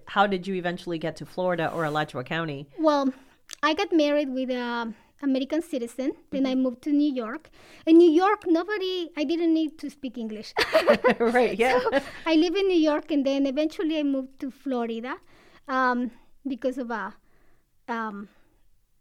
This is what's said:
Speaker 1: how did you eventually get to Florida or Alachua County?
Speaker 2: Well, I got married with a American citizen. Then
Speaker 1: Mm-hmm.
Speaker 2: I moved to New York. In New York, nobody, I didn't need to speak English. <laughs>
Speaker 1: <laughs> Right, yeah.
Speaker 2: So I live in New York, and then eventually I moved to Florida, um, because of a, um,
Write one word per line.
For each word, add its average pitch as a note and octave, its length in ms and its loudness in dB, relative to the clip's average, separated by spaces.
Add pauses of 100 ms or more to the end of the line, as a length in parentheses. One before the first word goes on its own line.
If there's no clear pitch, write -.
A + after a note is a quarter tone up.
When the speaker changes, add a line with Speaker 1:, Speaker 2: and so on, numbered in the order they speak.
Speaker 1:
how G#3 200 2
did F#3 200 -4
you G3 80 -2
eventually F3 440 -6
get D#3+ 160 -6
to D3+ 100 -14
Florida F3 480 -2
or D#3+ 120 -2
Alachua D3+ 400 -4
County? D#3 420 -6 (100)
Speaker 2:
Well, C#4+ 360 2 (500)
I D#4 100 2
got G4 200 -2
married D4 360 2
with B3+ 220 -4
a A#3+ 420 -4 (280)
American C#4 400 0
citizen. B3+ 500 -6 (200)
Then C4+ 120 -2
Speaker 1:
Mm-hmm. C4 80 0
Speaker 2:
I C4 140 0
moved B3 160 -4
to D4+ 100 -4
New D4 220 2 (100)
York. A#3+ 260 -10 (360)
In E4 120 8
New E4+ 140 10
York, F#4+ 360 4
nobody, F4+ 680 0
I D4+ 80 -2
didn't E4 300 2
need D#4+ 260 0
to C#4+ 100 -10
speak - 280 -12
English. G#3+ 360 -10 (220)
<laughs> - 280 4
Speaker 1:
<laughs> - 160 4
Right, A#3 380 2
yeah. B3+ 220 2
Speaker 2:
So G4 220 0 (240)
I D#4+ 100 2
live E4 220 2
in G4 100 2
New F4 240 4
York, D4+ 200 -2
and C#4+ 140 2
then C#4 200 0
eventually D#4 520 -2
I D4+ 60 -2
moved C4+ 380 -4
to C4+ 100 -8
Florida, A#3+ 640 -6 (540)
um, B3+ 420 0 (340)
because B3+ 320 -4
of A#3+ 140 -6
a, G3+ 240 -8 (720)
um, A3 400 -8 (720)